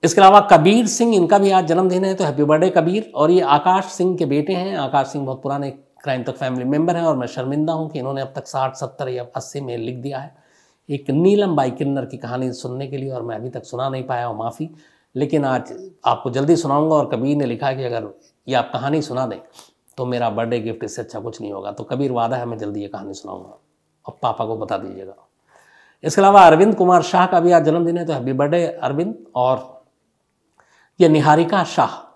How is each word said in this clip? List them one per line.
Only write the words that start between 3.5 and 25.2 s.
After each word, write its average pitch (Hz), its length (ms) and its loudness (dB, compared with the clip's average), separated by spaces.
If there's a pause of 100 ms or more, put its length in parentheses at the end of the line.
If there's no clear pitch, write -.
सिंह 185 320 -2
के 175 80 -2
बेटे 147 280 -2
हैं। 185 240 -4
आकाश 135 300 -2
सिंह 139 180 -8
बहुत 131 160 -8
पुराने 143 300 -6
क्राइम 131 520 -8
तक 127 120 -8
फैमिली 127 280 -6
मेंबर 156 320 0
हैं 170 80 -4
और 160 140 0
मैं 123 100 -4
शर्मिंदा 147 460 -4
हूँ 156 160 -6
कि 156 100 -10
इन्होंने 135 220 -6
अब 135 140 -10
तक 135 120 -12
साठ, 131 280 -4
सत्तर 131 340 -10
या 123 160 -8 (100)
अस्सी 135 260 -10
में 123 160 -10
लिख 117 180 -8
दिया 131 240 -10
है। 139 160 -18 (540)
एक 143 200 -8
नीलम 185 460 2
बाई 135 160 0
किन्नर 139 340 -4
की 123 120 -16
कहानी 123 360 -6
सुनने 131 340 -10
के 139 100 -10
लिए, 135 140 -8
और 123 100 -10
मैं 117 140 -10
अभी 117 140 -10
तक 123 140 -14
सुना 127 260 -8
नहीं 131 140 -8
पाया 123 220 -6
हूँ, 113 120 -8
माफ़ी, 117 320 -8 (460)
लेकिन 147 300 -2
आज - 460 -6 (140)
आपको 123 240 -2
जल्दी 139 260 2
सुनाऊंगा। 156 400 0
और 143 140 0
कबीर 135 280 -2
ने 147 80 -2
लिखा 120 220 -6
है 131 80 -4
कि 135 80 -8
अगर 117 260 -8 (380)
ये 127 80 -4
आप 123 180 -2
कहानी 139 280 -2
सुना 131 240 -6
दें 104 140 -10 (580)
तो 127 80 -6
मेरा 120 240 -2
बर्थडे 117 300 -4
गिफ्ट 113 240 -8
इससे 117 180 -10
अच्छा 110 180 -12
कुछ 113 220 -12
नहीं 104 100 -10
होगा। 98 200 -10
तो 101 120 -12
कबीर, 131 280 -4
वादा 120 260 -2
है, 120 80 -6
मैं 117 120 -10
जल्दी 104 240 -8
ये 101 60 -10
कहानी 98 260 -12
सुनाऊंगा 95 460 -16 (460)
और - 160 -16
पापा 117 240 -4
को 110 120 -6
बता 107 200 -6
दीजिएगा। 95 380 -14 (880)